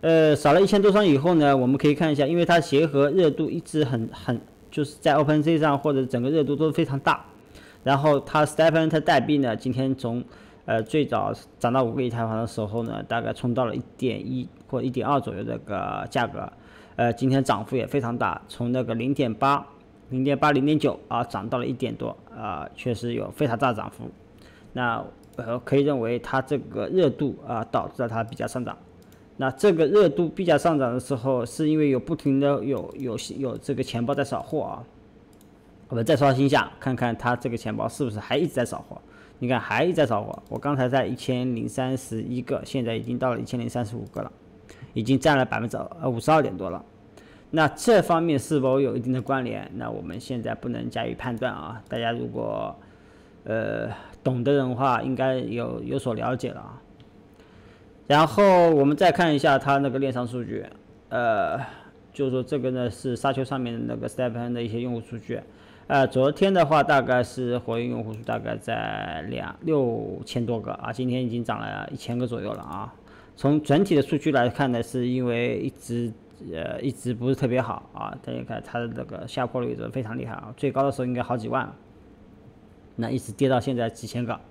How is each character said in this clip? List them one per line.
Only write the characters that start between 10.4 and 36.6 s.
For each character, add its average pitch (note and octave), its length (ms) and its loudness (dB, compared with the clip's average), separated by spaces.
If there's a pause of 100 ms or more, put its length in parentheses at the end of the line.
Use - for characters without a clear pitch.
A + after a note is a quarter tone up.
呃， A2+ 180 0
最 C#3+ 240 0
早 A2 280 -2 (260)
涨 A#2+ 140 0
到 C3 100 4
五 A2+ 80 0
个 C3+ 100 -4
以 B2 80 0
太 A2+ 160 -2
坊 A2 120 -2
的 A2+ 100 -2
时 A2+ 140 -6
候 G#2+ 220 -4
呢， A2 260 -6
大 A#2 100 -2
概 A2 140 -4
冲 A#2+ 200 -2
到 B2 120 0
了 G#2+ 100 -4
一 B2 60 -4 (160)
点 A#2 200 -2
一 B2 300 -6 (200)
或 A#2+ 140 -4
一 C3 80 -2
点 B2 160 -4
二 C#3+ 140 2
左 G#2+ 160 -6
右 G2+ 80 -8
的 A#2 140 -6
个 G2+ 520 -6
价 A#2+ 160 0
格。 G#2 240 -8 (460)
呃， A#2 160 2
今 C3 180 0
天 C3+ 140 2
涨 A2 220 -2
幅 - 100 -6
也 A#2 100 0
非 C#3+ 140 -2
常 A#2 180 -4
大， G2 300 -2
从 A#2+ 240 -4
那 B2+ 100 0
个 A#2+ 140 -4
零 B2+ 180 -2
点 B2 200 0
八、 C3+ 340 0 (440)
零 C3 120 -2
点 C#3 160 2
八、 D3+ 140 4
零 C3+ 120 2
点 D3+ 140 4
九 C3+ 180 0 (120)
啊， A#2+ 160 -2
涨 G#2 240 -8
到 C3 80 -2
了 B2 100 -4
一 C3+ 60 -4
点 A#2+ 200 -4
多 A2+ 220 -8 (180)
啊， G2+ 400 -8
确 A#2+ 220 -4
实 A#2 200 -6
有 G#2 160 -6
非 - 140 -2
常 A#2 140 0
大 B2 140 2
的 - 0 -
涨 - 180 -8
幅。 A#2 180 -14 (640)
那， A#2 320 -2 (320)
呃， A#2+ 240 -6
可 - 160 -2
以 C#3 60 6
认 C#3+ 180 0
为 A#2 200 -2
它 C3+ 220 -4
这 C#3 160 -4
个 G#2+ 300 -6
热 E3+ 220 4
度 C3+ 360 -4
啊， A2+ 240 -6
导 A2+ 200 -2
致 - 120 -8
了 A#2+ 60 0
它 A2+ 160 -2
币 A2 100 -8
价 A2+ 140 -6
上 B2+ 160 -6
涨。 A2 140 -8 (640)
那 C3 100 0
这 G#3 200 2
个 D#3 160 4
热 F#3+ 220 6
度 E3+ 180 0
币 F#3 160 -4
价 E3 140 4
上 D#3+ 200 2
涨 B2+ 160 0
的 B2+ 60 0
时 C3+ 160 -4
候， B2 300 0
是 D3+ 240 -2
因 D#3 100 2
为 D3 100 4
有 C3 80 4
不 B2 160 -4
停 C#3 280 2
的 C#3+ 200 2
有， A#2+ 360 -4
有， B2 200 -6 (200)
有 B2 200 -6
这 - 160 -6
个 B2 80 -2
钱 A#2+ 240 -2
包 C#3 80 0
在 C#3 80 0
扫 - 200 -2
货 D3+ 220 -4
啊。 - 200 -8 (1040)
我 - 80 -6
们 A#2 80 0
再 C3 100 4
刷 C3+ 200 4
新 C3+ 120 4
一 C3+ 40 4
下， B2 280 2